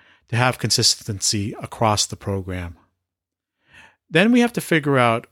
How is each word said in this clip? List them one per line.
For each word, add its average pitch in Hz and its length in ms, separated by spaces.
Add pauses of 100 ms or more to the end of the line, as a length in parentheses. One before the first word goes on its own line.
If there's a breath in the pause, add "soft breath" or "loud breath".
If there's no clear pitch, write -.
(300 soft breath)
to 120 60
have 123 240
consistency 107 1040
across 104 440
the - 100
program. 92 600 (1300 soft breath)
Then 190 220
we 247 80
have 240 140
to - 80
figure 147 360
out 120 340